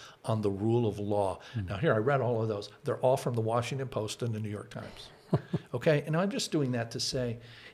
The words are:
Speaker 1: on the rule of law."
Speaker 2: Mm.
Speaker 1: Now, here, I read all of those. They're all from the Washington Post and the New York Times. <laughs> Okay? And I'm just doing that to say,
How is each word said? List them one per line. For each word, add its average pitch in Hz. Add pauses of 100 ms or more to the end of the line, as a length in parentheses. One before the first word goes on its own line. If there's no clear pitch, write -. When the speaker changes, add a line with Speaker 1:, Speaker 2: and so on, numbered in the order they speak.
(240)
Speaker 1:
on 110
the 101
rule 113
of 98
law." 101 (180)
Speaker 2:
Mm. 95
Speaker 1:
Now, 101
here, 127
I 110
read 131
all 113
of 113
those. 104 (140)
They're 117
all 127
from 120
the 113
Washington 120
Post 107
and 117
the 107
New 107 (100)
York -
Times. - (240)
<laughs> - (340)
Okay? 147
And 156
I'm 202
just -
doing 143
that 117
to 123
say, 120 (360)